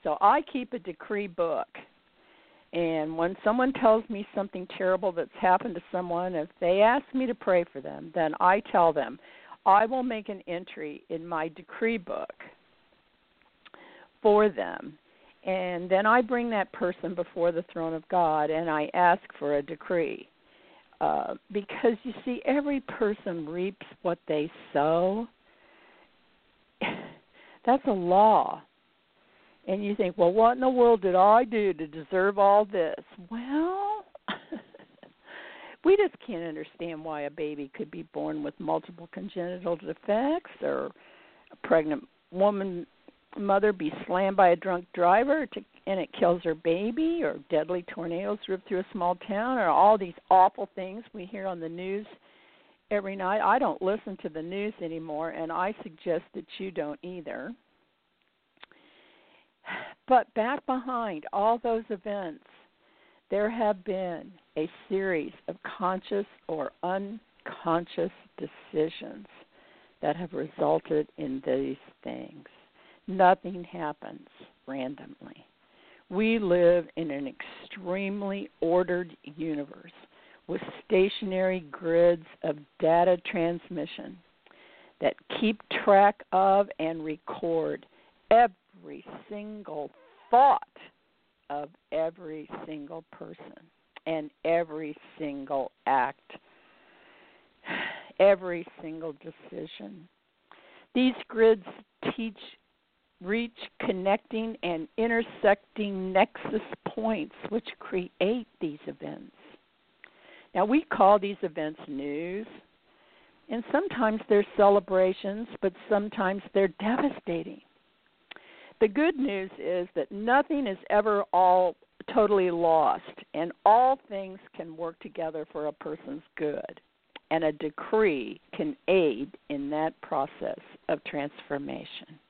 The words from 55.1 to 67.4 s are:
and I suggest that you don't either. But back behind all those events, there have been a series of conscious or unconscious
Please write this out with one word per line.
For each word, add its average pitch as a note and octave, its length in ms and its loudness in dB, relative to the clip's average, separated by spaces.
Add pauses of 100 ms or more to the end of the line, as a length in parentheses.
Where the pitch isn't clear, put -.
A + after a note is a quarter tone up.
and D#3+ 200 -8
I F#3 220 -2 (100)
suggest E3+ 400 -4 (120)
that D#3 100 -12 (120)
you F#3+ 140 -8
don't D3 320 -8
either. D#3 480 -12 (2500)
But B3 260 4
back A#3+ 320 -4
behind A#3 640 -4
all A3 260 2
those A3+ 320 -2
events, G3+ 540 -8 (840)
there G#3 200 0
have G#3+ 360 -2
been F#3 460 -6 (260)
a D#3+ 120 -4 (200)
series F#3 420 -2 (160)
of F3 80 -8 (220)
conscious G3 480 -4 (220)
or D3+ 240 -6 (120)
unconscious F3+ 1300 -4 (260)